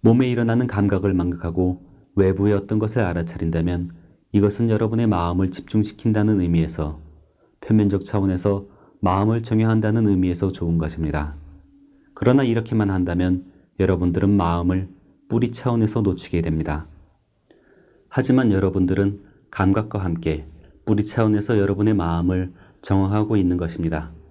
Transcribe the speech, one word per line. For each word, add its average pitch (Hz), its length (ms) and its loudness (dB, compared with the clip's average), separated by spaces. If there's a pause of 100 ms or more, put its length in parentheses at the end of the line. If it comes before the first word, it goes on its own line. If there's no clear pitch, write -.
몸에 123 280 4
일어나는 117 380 0
감각을 98 480 2
망각하고 87 720 -2 (300)
외부의 98 400 2
어떤 101 240 -2
것을 107 240 -2
알아차린다면 85 880 -2 (420)
이것은 104 380 2
여러분의 110 360 0
마음을 90 440 0
집중시킨다는 107 920 0
의미에서, 80 600 -2 (600)
표면적 101 440 2
차원에서 98 600 -2 (340)
마음을 101 420 2
정화한다는 110 680 2
의미에서 92 420 0
좋은 85 280 -2
것입니다. 78 580 -4 (800)
그러나 127 280 2
이렇게만 113 480 0
한다면 90 540 0 (340)
여러분들은 87 520 0
마음을 90 580 0 (400)
뿌리 113 240 -2
차원에서 117 480 0
놓치게 92 420 -2
됩니다. 78 440 -4 (1200)
하지만 127 440 2
여러분들은 95 680 0 (300)
감각과 101 480 0
함께 82 480 -4 (380)
뿌리 104 200 0
차원에서 107 540 0
여러분의 101 360 2
마음을 90 580 0 (280)
정화하고 104 560 0
있는 90 200 2
것입니다. 82 560 -4 (180)